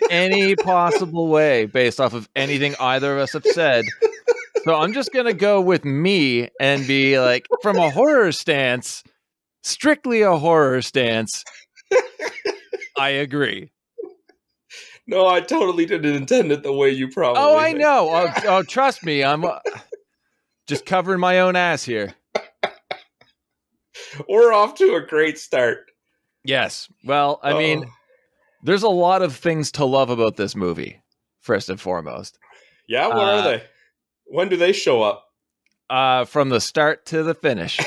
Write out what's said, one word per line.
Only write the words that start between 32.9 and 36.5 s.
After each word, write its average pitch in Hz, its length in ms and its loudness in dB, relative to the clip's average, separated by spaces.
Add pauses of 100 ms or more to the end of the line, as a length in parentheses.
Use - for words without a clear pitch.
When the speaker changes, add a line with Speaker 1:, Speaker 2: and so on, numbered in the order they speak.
Speaker 2:
what 240 100 -2
are - 220 0
Speaker 1:
Uh, - 20 0
Speaker 2:
they? 113 200 -2 (640)
When 175 220 -4
do 185 80 -2
they 180 160 2
show 143 300 2
up? 104 240 -2 (640)
Speaker 1:
Uh, 131 340 0
from 139 240 -2
the 120 140 0